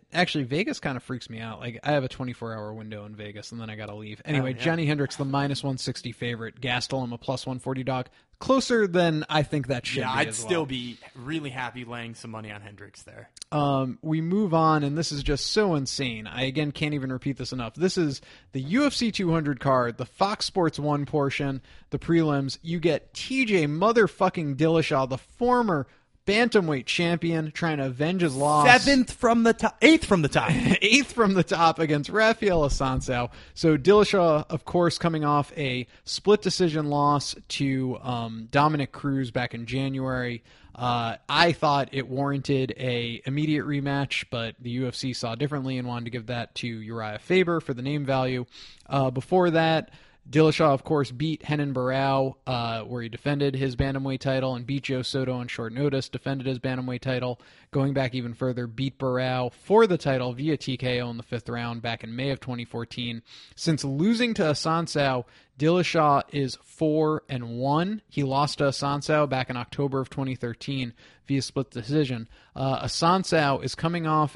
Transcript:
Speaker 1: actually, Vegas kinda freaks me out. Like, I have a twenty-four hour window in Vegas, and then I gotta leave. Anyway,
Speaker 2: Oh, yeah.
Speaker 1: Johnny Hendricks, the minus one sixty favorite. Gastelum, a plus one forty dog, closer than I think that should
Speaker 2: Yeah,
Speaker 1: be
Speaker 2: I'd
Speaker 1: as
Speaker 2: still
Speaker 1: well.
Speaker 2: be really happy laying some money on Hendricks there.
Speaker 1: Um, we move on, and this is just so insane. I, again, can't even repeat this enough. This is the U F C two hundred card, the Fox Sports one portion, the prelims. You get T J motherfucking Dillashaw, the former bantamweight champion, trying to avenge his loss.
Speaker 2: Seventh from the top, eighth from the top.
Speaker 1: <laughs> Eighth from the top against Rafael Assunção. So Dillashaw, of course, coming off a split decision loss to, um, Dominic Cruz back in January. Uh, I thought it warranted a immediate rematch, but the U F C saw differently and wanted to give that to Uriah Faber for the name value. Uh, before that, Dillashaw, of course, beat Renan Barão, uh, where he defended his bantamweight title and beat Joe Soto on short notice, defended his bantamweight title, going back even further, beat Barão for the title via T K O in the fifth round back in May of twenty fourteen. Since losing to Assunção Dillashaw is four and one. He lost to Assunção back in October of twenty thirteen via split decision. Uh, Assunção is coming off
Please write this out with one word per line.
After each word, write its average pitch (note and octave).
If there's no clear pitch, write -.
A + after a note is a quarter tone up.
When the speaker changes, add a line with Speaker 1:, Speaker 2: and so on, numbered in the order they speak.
Speaker 1:
actually, D#3+
Vegas F3
kinda C3
freaks -
me A2+
out. A2+
Like, A#2+
I D3
have C#3+
a B2+
twenty-four A#2
hour G#2+
window G#2+
in G#2+
Vegas, G#2
and A#2
then A2
I G#2+
gotta G#2
leave. G#2+
Anyway, C3+
Speaker 2:
Oh, -
yeah. B2
Speaker 1:
Johnny E3
Hendricks, C#3+
the C#3+
minus C#3
one C3+
sixty B2
favorite. A#2
Gastelum, B2
a A#2
plus -
one B2+
forty C3
dog, C3
closer B3
than E3+
I D3+
think C3+
that B2
should C3
Speaker 2:
Yeah, B2+
Speaker 1:
be C3+
Speaker 2:
I'd D3+
Speaker 1:
as -
Speaker 2:
still D#3+
Speaker 1:
well. D3
Speaker 2:
be B2
really C#3+
happy B2
laying A#2
some A#2
money A2
on G#2
Hendricks G2+
there. -
Speaker 1:
Um, C#3
we D#3+
move F3+
on, D#3+
and C#3+
this E3
is C#3+
just -
so G3+
insane. B2
I, B2
again, C#3+
can't D3+
even C3+
repeat B2+
this B2+
enough. A#2+
This F3
is D3+
the C3+
U G#3
F C4
C A3+
two F3+
hundred D3
card, B2
the B2+
Fox -
Sports E3
one D3
portion, C#3
the C#3+
prelims. D3
You E3
get D#3
T C4
J F#3+
motherfucking F3+
Dillashaw, D#3
the B2+
former A#3+
bantamweight G3
champion, E3
trying D#3+
to C3+
avenge D#3
his C#3
loss. D3
Speaker 2:
Seventh B3
from A#3
the A3+
top, A3+
eighth D#4+
from F#3
the C#3
top. C3
Speaker 1:
<laughs> D3+
Eighth A#3
from G3+
the F3+
top E3
against D3
Rafael G#3
Assunção. C3
So D#3+
Dillashaw, F3
of E3+
course, F3
coming D#3+
off D3
a B2+
split -
decision D#3
loss C#3+
to, C3
um, A2+
Dominic C#3+
Cruz C3+
back B2
in A#2
January. C3
Uh, A#2+
I E3
thought C#3+
it C3
warranted C#3
a A#2+
immediate D3
rematch, C#3
but A2+
the A#2+
U B2+
F A#2+
C C3
saw A#2
differently C3
and B2
wanted A#2+
to A#2
give A#2
that A#2+
to -
Uriah A2
Faber F3
for C#3+
the B2
name C#3+
value. C3
Uh, C3+
before F3
that, D#3+
Dillashaw, D#3
of C3+
course, C#3+
beat D3
Renan D3
Barão, C3+
uh, A#2
where A#2+
he A#2
defended C#3+
his C3
bantamweight C3+
title C3
and A#2+
beat C3+
Joe C3
Soto B2+
on A#2+
short A2+
notice, C3+
defended C3+
his B2+
bantamweight B2+
title, B2+
going C#3
back C3
even A#2+
further, B2
beat B2+
Barão B2+
for A3
the F3
title B2+
via C#3+
T C3+
K B2
O A#2+
in A#2
the A2+
fifth -
round A#2
back A#2
in A2+
May C3
of C3
twenty A#2+
fourteen. A#2
Since D#3+
losing G#3+
to G#3
Assunção D3+
Dillashaw D#3
is C3+
four D#3
and A#2+
one. E3
He C#3+
lost C#3
to D3
Assunção C#3+
back C3
in B2+
October C3+
of B2+
twenty C3+
thirteen B2
via C#3
split -
decision. B2
Uh, C3+
Assunção E3
is C3
coming E3
off D#3